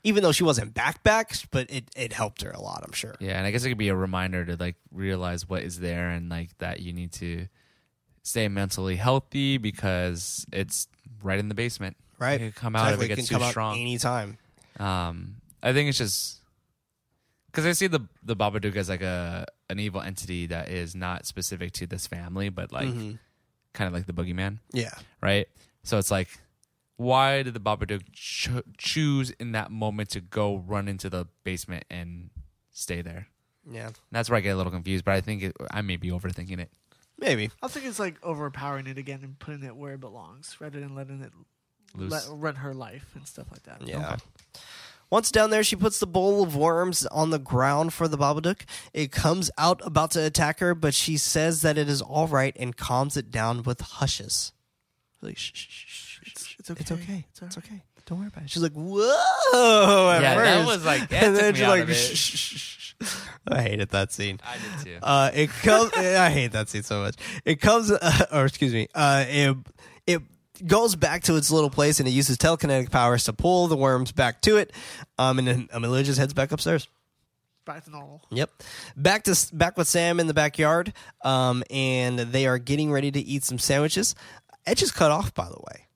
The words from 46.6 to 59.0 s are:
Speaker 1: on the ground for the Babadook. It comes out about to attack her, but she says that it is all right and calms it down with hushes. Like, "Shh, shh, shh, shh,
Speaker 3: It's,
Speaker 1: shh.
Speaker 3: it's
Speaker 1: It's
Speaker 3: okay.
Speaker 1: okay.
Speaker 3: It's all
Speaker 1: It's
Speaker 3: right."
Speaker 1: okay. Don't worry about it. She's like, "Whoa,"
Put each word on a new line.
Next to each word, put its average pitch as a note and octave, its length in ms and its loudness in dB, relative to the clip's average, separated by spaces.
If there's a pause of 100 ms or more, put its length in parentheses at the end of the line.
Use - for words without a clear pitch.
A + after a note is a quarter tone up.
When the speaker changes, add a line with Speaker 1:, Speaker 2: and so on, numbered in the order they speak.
Speaker 1:
on D#3 220 0
the D#3+ 80 0
ground C#3 560 2
for E3 140 -2
the D3+ 100 -2
Babadook. D3 440 0 (320)
It D3 180 -4
comes E3+ 480 2
out F3 260 4
about D#3 260 2
to D#3+ 140 0
attack D#3 340 2
her, F3 140 2
but D#3 220 0
she D#3 220 0
says D#3+ 440 0
that D3+ 160 2
it D3 100 0
is C#3 140 0
all D#3 260 -2
right C3+ 320 0
and B2 160 -6
calms C3+ 400 -2
it A#2 140 -4
down A#2 320 -2
with A#2+ 200 -4
hushes. - 720 -4 (680)
Like, G#1 160 -12
"Shh, - 160 -10
shh, - 160 -14
shh, - 160 -18
shh, - 400 -18
Speaker 3:
It's, - 220 -16
Speaker 1:
shh. - 100 -18
Speaker 3:
it's - 140 -18
Speaker 1:
It's D#3+ 200 -8
Speaker 3:
okay. E3+ 120 -6
Speaker 1:
okay. F#3+ 260 -8
Speaker 3:
It's - 140 -20
all F3 40 -16
Speaker 1:
It's F#3 100 -14
Speaker 3:
right." - 80 -18
Speaker 1:
okay. G#3 180 -16 (240)
Don't E3+ 120 -6
worry G3+ 100 -8
about E3 160 -14
it. C3+ 40 -12
She's E3+ 140 -2
like, D#3 100 -2
"Whoa," A3 1400 6